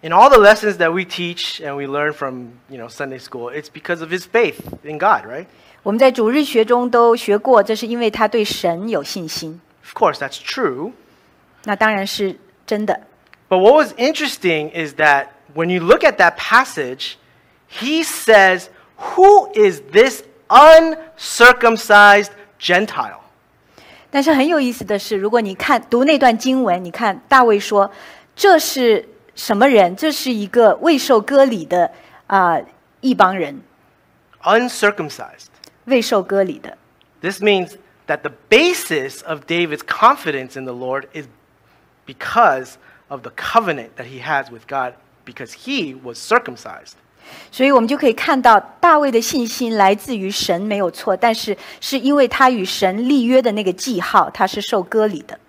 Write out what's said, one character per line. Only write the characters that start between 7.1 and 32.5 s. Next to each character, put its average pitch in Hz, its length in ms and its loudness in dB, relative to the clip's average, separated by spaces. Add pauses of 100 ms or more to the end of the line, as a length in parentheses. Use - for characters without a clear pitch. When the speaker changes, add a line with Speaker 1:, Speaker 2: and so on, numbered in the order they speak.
Speaker 2:
学 208 220 -2
过， 226 240 2
这 220 120 -2
是 220 120 -8
因 240 120 -8
为 233 120 -2
他 220 180 -2
对 220 160 -2
神 180 440 -6
有 180 140 -4
信 170 260 -12
心。 160 320 -14 (220)
Speaker 1:
Of - 140 -20
course, 165 220 0
that's 139 200 -10
true. 175 540 -8 (720)
Speaker 2:
那 208 100 -4
当 214 180 0
然 196 140 -6
是 196 300 -6 (300)
真 214 180 -4
的。 - 160 -4 (480)
Speaker 1:
But 185 120 0
what 220 140 6
was 302 200 2
interesting 190 760 -4
is 156 260 -10
that 143 320 2 (260)
when 165 160 -4
you 180 100 -2
look 196 240 2
at 285 120 2
that 170 200 2
passage, 143 800 -4 (560)
he 311 340 -4
says, 190 600 2 (320)
"Who 392 560 4
is 190 260 2 (120)
this 233 320 2 (240)
uncircumcised 240 1800 6 (300)
Gentile?" 180 600 -4 (920)
Speaker 2:
但 277 120 0
是 311 100 2
很 269 140 2
有 320 140 0
意 247 100 -2
思 226 140 -12
的 202 140 -4
是， 208 180 -8
如 196 140 -4
果 233 100 2
你 196 140 -6
看， 247 340 -2
读 247 160 0
那 294 140 2
段 233 180 2
经 262 260 -2
文， 185 220 -2
你 175 60 -14
看 196 380 -6
大 262 140 4
卫 220 160 4
说 202 320 0 (460)
：“这 381 220 4
是 240 500 -2 (260)
什 - 220 -6
么 233 120 4
人？ 190 280 4
这 302 160 -2
是 262 180 -8
一 208 180 -4
个 220 340 4
未 302 160 2
受 247 220 0
割 269 260 2
礼 208 180 -6
的， 175 260 -2 (360)
啊， 175 340 0 (400)